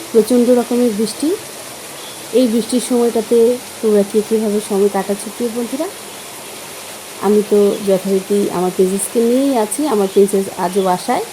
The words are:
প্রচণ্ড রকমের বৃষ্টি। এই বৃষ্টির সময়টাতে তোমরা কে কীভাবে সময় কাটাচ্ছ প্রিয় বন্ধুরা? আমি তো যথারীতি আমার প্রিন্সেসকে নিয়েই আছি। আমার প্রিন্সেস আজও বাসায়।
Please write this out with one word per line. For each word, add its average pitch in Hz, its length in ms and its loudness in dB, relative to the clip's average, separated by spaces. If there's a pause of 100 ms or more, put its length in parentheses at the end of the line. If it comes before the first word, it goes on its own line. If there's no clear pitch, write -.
প্রচণ্ড 233 380 4 (120)
রকমের 240 380 0
বৃষ্টি। 226 320 -2 (1040)
এই 247 140 4
বৃষ্টির 220 420 0
সময়টাতে 233 480 2 (400)
তোমরা 208 260 4
কে 202 180 0
কীভাবে 214 380 0 (100)
সময় 202 240 2
কাটাচ্ছ 202 300 -4 (120)
প্রিয় 240 180 -4
বন্ধুরা? 262 340 -4 (1300)
আমি 208 280 4
তো 208 100 4 (260)
যথারীতি 196 540 2 (180)
আমার 180 160 0
প্রিন্সেসকে 196 540 0
নিয়েই 262 300 2
আছি। 214 300 -2
আমার 208 260 2
প্রিন্সেস 196 320 4 (140)
আজও 185 240 0
বাসায়। 214 500 0